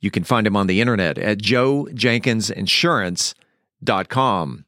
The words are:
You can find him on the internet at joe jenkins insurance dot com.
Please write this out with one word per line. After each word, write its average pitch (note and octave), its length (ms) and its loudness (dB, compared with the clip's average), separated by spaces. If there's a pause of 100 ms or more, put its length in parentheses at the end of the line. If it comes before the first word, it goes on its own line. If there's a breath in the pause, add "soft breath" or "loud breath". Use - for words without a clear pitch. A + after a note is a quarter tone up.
You G2 100 -2
can F#2 120 -2
find A2+ 220 2
him G#2 120 2
on G2 100 2
the F#2 140 2
internet G2 360 0
at G2+ 220 -2
joe B2+ 540 0
jenkins A#2 580 0
insurance G2 800 -2 (500)
dot G2 260 0
com. F#2 580 -2